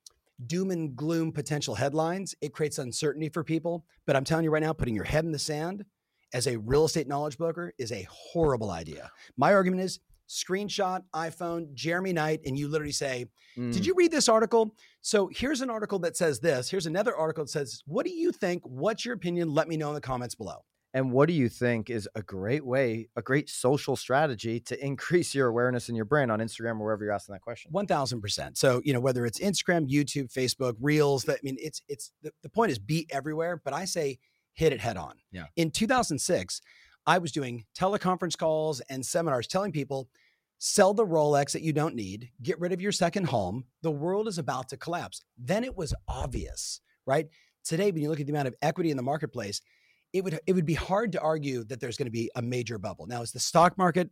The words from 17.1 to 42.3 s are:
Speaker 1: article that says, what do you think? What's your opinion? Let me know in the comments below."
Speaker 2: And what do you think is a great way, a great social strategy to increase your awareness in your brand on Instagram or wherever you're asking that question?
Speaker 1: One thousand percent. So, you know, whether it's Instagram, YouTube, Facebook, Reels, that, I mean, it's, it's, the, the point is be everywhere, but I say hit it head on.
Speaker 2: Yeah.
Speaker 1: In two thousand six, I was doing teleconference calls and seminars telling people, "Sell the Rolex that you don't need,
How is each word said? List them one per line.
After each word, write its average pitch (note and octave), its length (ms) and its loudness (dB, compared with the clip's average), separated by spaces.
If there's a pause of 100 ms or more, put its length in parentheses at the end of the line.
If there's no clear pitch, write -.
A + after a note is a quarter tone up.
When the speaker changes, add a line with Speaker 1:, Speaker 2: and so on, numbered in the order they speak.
Speaker 1:
article D#3+ 300 -2
that B2+ 60 -12
says, C#3+ 340 -6
what F#3+ 220 -2
do F#4 60 -4
you E4+ 200 0
think? F3+ 320 -2
What's D3 400 -2
your A#3+ 100 -4
opinion? F3 380 0
Let D3+ 160 2
me D#3+ 80 -2
know D3+ 120 -2
in D3 60 -4
the D3 60 -6
comments B2 340 -6
below." F2 300 -12 (300)
Speaker 2:
And C3 180 2
what C#3 160 8
do F3+ 60 2
you B2+ 160 4
think A#2+ 400 0
is G#2 240 -4
a G#2+ 80 -6
great G#2 420 -4
way, B2 500 0
a A#2+ 60 -4
great C#3 300 0
social C3+ 440 2
strategy B2 640 0
to B2 220 -8
increase C#3 520 0
your C3+ 140 4
awareness A#2+ 420 0
in A#2 40 -4
your A2 120 -2
brand C3+ 260 4
on G#2+ 60 2
Instagram A2+ 420 -4
or G#2+ 40 -6
wherever G#2+ 200 -2
you're G#2 80 0
asking G2+ 220 -6
that F#2+ 80 -16
question? - 280 -12
Speaker 1:
One F#3+ 160 -2
thousand C3 360 0
percent. F2+ 340 -4
So, B2+ 280 4
you C#3+ 100 2
know, A#2+ 60 2
whether B2 260 2
it's A2+ 120 -4
Instagram, F3 480 2
YouTube, C#3 460 0
Facebook, B2 480 0
Reels, C#3+ 440 4
that, C#3 140 0
I - 40 -6
mean, C3 180 -6
it's, - 280 -10
it's, - 220 -10 (120)
the, D3+ 80 -12 (120)
the D#3 60 -14
point A3 220 2
is B2 80 -2
be D3+ 320 -2
everywhere, D#3 520 -4
but C3+ 120 -6
I E3+ 100 -4
say D3+ 340 -2 (360)
hit D#3 180 4
it A#2+ 80 -4
head A#2 160 -2
on. D2+ 200 -10 (140)
Speaker 2:
Yeah. F2 160 -12 (100)
Speaker 1:
In E3 140 2
two - 160 0
thousand A3 340 2
six, A#2 420 -2 (420)
I E3+ 140 4
was E3 140 -4
doing A#2+ 340 -6 (120)
teleconference F3+ 600 0
calls D#3 500 0
and C3 160 -6
seminars D3+ 440 0
telling F#3+ 240 0
people, C3+ 360 -4 (500)
"Sell G3+ 360 6
the A3 100 4
Rolex D3 460 4
that - 120 -4
you D#3+ 100 0
don't D3+ 240 0
need, G#2+ 340 -8 (100)